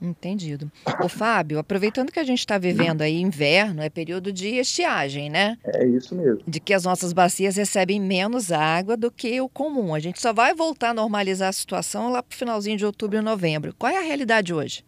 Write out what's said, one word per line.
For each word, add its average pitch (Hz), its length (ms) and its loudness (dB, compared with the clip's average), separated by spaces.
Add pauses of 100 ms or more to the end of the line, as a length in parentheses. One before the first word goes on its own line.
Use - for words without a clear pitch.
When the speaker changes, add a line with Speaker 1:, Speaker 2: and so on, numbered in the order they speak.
Speaker 1:
Entendido. 165 680 -6 (300)
Ô, 175 80 2
Fábio, 170 520 0
aproveitando 214 500 0
que - 80 -6
a 320 60 0
gente 254 200 0
tá 208 140 0
vivendo 170 440 2
aí 156 180 2
inverno, 170 600 2
é 156 80 -2
período 175 440 -6
de 196 240 -4
estiagem, 165 760 -2
né? 202 320 2
Speaker 2:
É 123 240 2
isso 127 300 0
mesmo. 135 300 2
Speaker 1:
De 160 120 -4
que 202 160 0
as 180 100 2
nossas 180 280 0
bacias 185 440 4
recebem 202 440 2
menos 196 500 0
água 170 460 2
do 233 140 0
que 247 300 -4
o 262 80 -2
comum. 262 460 -2
A 156 60 -2
gente 175 200 -6
só 233 120 2
vai 240 200 4
voltar 320 380 0
a 233 40 0
normalizar 202 560 0
a - 20 0
situação 202 580 -4
lá 247 120 0
pro - 140 -14
finalzinho 214 400 -2
de 196 80 -2
outubro 208 320 -2
e 214 60 2
novembro. 170 560 0
Qual 254 140 0
é 381 60 0
a 381 40 0
realidade 226 500 2
hoje? - 360 -4